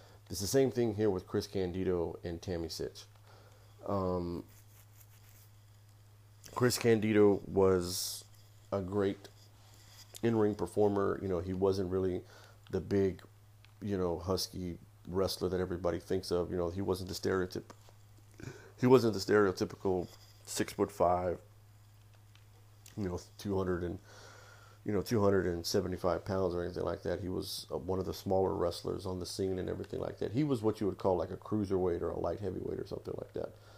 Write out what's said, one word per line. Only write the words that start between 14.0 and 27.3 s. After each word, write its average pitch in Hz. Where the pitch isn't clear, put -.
husky 90
wrestler 92
that 90
everybody 90
thinks 92
of. 87
You 90
know, 85
he 92
wasn't 92
the 90
stereotyp-, 95
he 123
wasn't 117
the 95
stereotypical 98
six-foot-five, 90
you 101
know, 87
two 98
hundred 90
and, 87
you 107
know, 98
two 110
hundred 98
and 85
seventy-five 92
pounds 95
or 87
anything 87
like 87
that. 90
He 92
was, 90